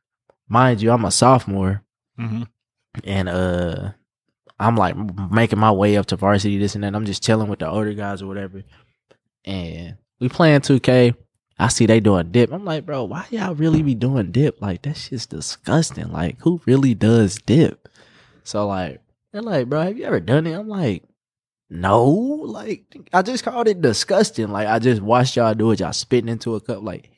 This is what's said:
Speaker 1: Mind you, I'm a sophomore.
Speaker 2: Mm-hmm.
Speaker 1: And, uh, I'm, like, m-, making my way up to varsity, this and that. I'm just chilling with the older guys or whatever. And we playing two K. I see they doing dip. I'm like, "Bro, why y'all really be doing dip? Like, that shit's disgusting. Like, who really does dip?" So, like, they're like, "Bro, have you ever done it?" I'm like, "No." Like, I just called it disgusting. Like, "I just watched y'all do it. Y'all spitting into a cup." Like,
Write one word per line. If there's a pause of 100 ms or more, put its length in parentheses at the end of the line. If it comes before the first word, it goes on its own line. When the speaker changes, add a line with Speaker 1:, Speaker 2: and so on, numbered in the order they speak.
(480)
Speaker 1:
Mind
you,
I'm
a
sophomore. (340)
Speaker 2:
Mm-hmm. (600)
Speaker 1:
And,
uh, (680)
I'm,
like,
m-,
making
my
way
up
to
varsity,
this
and
that.
I'm
just
chilling
with
the
older
guys
or
whatever. (800)
And (240)
we
playing
two
K. (460)
I
see
they
doing
dip.
I'm
like,
"Bro,
why
y'all
really
be
doing
dip?
Like,
that
shit's
disgusting.
Like,
who
really
does (100)
dip?" (600)
So,
like, (320)
they're
like,
"Bro,
have
you
ever
done
it?"
I'm
like, (640)
"No."
Like, (160)
I
just
called
it
disgusting.
Like,
"I
just
watched
y'all
do
it.
Y'all
spitting
into
a
cup."
Like,